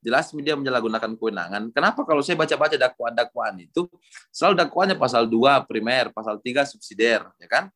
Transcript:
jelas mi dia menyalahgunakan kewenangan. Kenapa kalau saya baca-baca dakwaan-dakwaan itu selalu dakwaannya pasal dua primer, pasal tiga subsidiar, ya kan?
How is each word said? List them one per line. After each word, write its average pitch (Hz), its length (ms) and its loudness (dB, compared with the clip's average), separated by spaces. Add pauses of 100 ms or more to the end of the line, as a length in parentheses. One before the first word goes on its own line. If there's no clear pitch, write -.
jelas 131 320 0
mi 147 80 -8
dia 147 160 0
menyalahgunakan 113 560 -2
kewenangan. 101 560 -6
Kenapa 202 320 0
kalau 156 200 0
saya 170 120 0
baca-baca 151 400 0
dakwaan-dakwaan 117 880 -2
itu 170 240 -4 (480)
selalu 170 320 2
dakwaannya 185 320 0
pasal 117 320 2
dua 127 320 4
primer, 117 480 -2
pasal 107 320 -8
tiga 135 240 -2
subsidiar, 107 720 -2
ya 87 80 -20
kan? 175 300 0